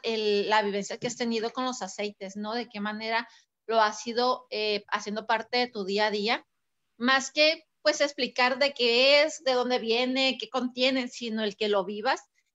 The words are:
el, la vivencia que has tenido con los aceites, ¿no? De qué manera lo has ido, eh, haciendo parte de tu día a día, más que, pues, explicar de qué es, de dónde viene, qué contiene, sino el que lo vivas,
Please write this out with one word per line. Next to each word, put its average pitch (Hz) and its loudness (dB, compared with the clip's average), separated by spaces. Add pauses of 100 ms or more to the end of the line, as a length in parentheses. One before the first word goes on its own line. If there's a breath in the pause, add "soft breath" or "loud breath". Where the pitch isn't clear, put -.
el, 208 0
la 214 4
vivencia 202 -4
que 240 -6
has 240 -8
tenido 233 -2
con 254 -4
los 247 -6
aceites, 202 -8
¿no? 214 -6
De 233 -6
qué 220 -10
manera 220 -4 (400 soft breath)
lo 226 4
has 214 2
ido, 240 0
eh, 208 -2
haciendo 214 -6
parte 226 0
de 247 2
tu 220 -6
día 202 2
a 214 0
día, 214 -2 (520)
más 262 2
que, 311 2 (160)
pues, 302 2
explicar 254 0
de 277 2
qué 254 6
es, 311 -4
de 262 2
dónde 247 0
viene, 254 0
qué 220 -10
contiene, 254 0
sino 220 -6
el 208 -2
que 214 0
lo 202 2
vivas, 214 -2 (340)